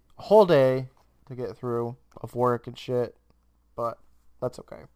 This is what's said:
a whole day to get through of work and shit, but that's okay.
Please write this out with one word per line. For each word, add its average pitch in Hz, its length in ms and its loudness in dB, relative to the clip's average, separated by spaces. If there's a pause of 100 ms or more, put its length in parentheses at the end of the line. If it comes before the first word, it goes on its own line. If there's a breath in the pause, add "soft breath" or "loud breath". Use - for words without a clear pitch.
(180)
a - 40 -18
whole 208 240 8
day 131 420 2 (380)
to 131 100 -18
get 120 180 -10
through 120 420 -6 (260)
of - 120 -14
work 120 320 -2
and 120 120 -14
shit, 123 360 -6 (640)
but 117 220 -8 (420)
that's 127 200 -8
okay. - 200 -6 (160)